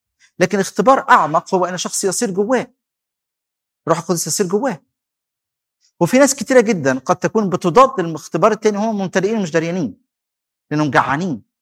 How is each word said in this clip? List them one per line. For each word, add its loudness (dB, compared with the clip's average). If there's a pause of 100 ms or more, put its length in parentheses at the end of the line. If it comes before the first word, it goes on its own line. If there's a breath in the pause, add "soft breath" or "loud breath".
(400 soft breath)
لكن 0
اختبار 2
أعمق 2
هو 2
إن -6
شخص -6
يصير -2
جواه. -2 (1120)
الروح 2
القدس -4
يصير -2
جواه. -4 (1160)
وفي 2
ناس 4
كتيرة 2
جدا 0
قد -2
تكون -2
بتضاد 2
الاختبار -2
التاني، -2
هم -4
ممتلئين -2
مش -6
دريانين، -4 (680)
لأنهم 0
جعانين، -2 (180)